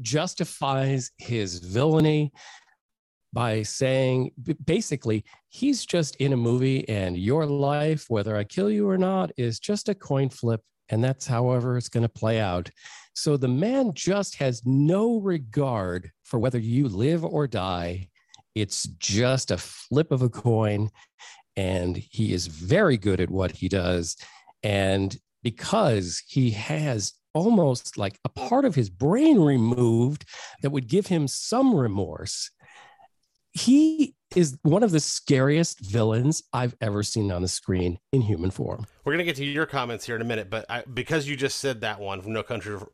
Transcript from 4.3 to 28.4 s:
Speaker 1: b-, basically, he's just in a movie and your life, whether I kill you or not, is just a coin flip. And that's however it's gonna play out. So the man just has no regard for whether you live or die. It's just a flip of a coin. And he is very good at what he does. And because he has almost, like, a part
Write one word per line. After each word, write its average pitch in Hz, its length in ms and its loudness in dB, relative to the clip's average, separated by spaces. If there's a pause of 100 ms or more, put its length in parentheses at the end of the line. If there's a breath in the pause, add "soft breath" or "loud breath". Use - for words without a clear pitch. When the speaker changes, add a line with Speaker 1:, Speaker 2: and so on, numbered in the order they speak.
Speaker 1:
b-, 156 220 -4
basically, 139 600 -2 (240 soft breath)
he's 269 360 -2
just 165 320 -2
in 139 160 2
a 135 40 2
movie 127 520 2
and 95 280 -2
your 127 300 2
life, 147 640 0
whether 107 280 0
I 101 80 0
kill 190 260 -2
you 208 180 2
or 190 100 2
not, 185 380 0
is 120 240 -2
just - 280 -4
a 208 60 0
coin 139 340 0
flip. 117 320 -2 (280)
And 110 140 0
that's 131 240 -2
however 123 500 0
it's 123 120 -4
gonna 117 200 0
play 113 320 0
out. 90 300 -2 (440 loud breath)
So 147 220 0
the 131 120 0
man 214 460 0
just 190 420 -2
has 131 280 -2
no 175 560 4
regard 117 920 -2 (120)
for - 160 -4
whether 123 200 0
you 120 300 0
live 139 360 0
or 156 220 0
die. 92 600 -4 (460 soft breath)
It's - 300 -2
just 123 680 0
a 98 80 2
flip - 540 -2
of 131 100 0
a 123 80 2
coin. 110 600 0 (680 loud breath)
And 92 400 -2
he 104 360 -4
is 87 140 -2
very 90 500 2
good 95 240 0
at 87 100 0
what 92 200 0
he - 180 -6
does. 90 480 0 (460 loud breath)
And 98 540 0 (260)
because 117 840 0
he 127 260 2
has 123 640 -4 (200)
almost, 165 640 2
like, 98 260 -4
a - 40 -4
part - 360 0